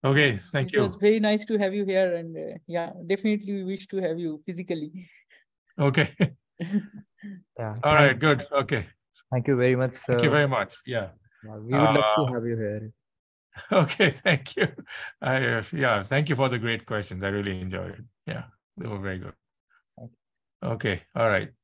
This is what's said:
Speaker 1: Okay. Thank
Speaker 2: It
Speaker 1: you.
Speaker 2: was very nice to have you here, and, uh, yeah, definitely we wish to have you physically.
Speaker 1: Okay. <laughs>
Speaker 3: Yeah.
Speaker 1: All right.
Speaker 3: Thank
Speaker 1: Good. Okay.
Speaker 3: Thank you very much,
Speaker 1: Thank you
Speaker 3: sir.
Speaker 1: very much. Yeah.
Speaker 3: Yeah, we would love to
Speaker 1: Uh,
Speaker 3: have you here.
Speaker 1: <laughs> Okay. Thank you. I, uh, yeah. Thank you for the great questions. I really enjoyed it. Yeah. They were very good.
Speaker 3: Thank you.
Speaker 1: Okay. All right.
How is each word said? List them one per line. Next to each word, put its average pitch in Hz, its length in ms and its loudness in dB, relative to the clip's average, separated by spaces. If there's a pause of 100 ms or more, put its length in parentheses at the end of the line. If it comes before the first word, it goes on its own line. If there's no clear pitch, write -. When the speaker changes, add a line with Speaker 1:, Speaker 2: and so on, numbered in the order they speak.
Speaker 1:
Okay. 139 340 4
Thank 135 320 -4
Speaker 2:
It - 60 -4
Speaker 1:
you. - 80 4
Speaker 2:
was 196 120 -2
very 214 240 4
nice 214 260 2
to 220 120 0
have 196 160 0
you 202 120 -2
here, 190 300 2
and, 165 220 -8
uh, 160 200 -10 (100)
yeah, 170 240 -4 (160)
definitely 202 460 0
we 196 100 -4
wish 190 240 -8
to 196 100 -6
have 170 220 -2
you 156 260 -6
physically. 175 640 -8 (720)
Speaker 1:
Okay. 143 400 2
<laughs> - 160 2 (1200)
Speaker 3:
Yeah. 110 240 -6
Speaker 1:
All 151 100 6
right. 139 260 6
Speaker 3:
Thank - 0 -
Speaker 1:
Good. 147 320 4
Okay. 135 360 0 (440)
Speaker 3:
Thank 123 160 0
you 139 80 4
very 127 200 4
much, 127 220 0
Speaker 1:
Thank 120 260 0
you 151 60 4
Speaker 3:
sir. - 20 2
Speaker 1:
very 147 160 4
much. 117 280 -2 (120)
Yeah. 113 220 -4 (360)
Speaker 3:
Yeah, 107 120 -14
we 110 160 -8
would 117 80 4
love 110 140 4
to 107 280 4
Speaker 1:
Uh, 120 100 -2
Speaker 3:
have 117 120 -4
you 117 120 -2
here. 107 340 -6 (400)
Speaker 1:
<laughs> - 400 -14
Okay. 185 380 4
Thank - 480 -2
you. 180 100 2 (540)
I, 131 140 0 (100)
uh, 117 260 0
yeah. 123 300 2
Thank 139 280 0
you 143 60 2
for 131 140 2
the 123 80 -2
great 117 300 -4
questions. 101 360 -6
I 98 40 0
really 98 340 -2
enjoyed 92 380 -8
it. - 60 -16 (200)
Yeah. - 200 -8 (320)
They - 100 -10
were 107 100 -8
very 95 220 -6
good. 92 160 -14 (640)
Speaker 3:
Thank 120 120 -18 (520)
you. - 60 -2
Speaker 1:
Okay. 107 340 -4 (120)
All 117 140 2
right. 98 220 0 (120)